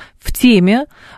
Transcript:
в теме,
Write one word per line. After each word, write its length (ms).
в 120
теме, 540